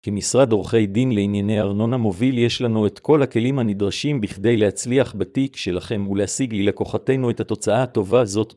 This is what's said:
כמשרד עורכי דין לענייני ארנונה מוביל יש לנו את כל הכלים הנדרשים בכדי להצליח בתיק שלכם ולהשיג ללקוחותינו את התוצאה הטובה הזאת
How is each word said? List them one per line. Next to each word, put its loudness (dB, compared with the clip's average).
כמשרד 2
עורכי 2
דין 0
לענייני 0
ארנונה 0
מוביל 0
יש 0
לנו 2
את -4
כל 4
הכלים 0
הנדרשים -2
בכדי 0
להצליח 0
בתיק -4
שלכם -4
ולהשיג -2
ללקוחותינו 0
את -4
התוצאה 0
הטובה 2
הזאת -2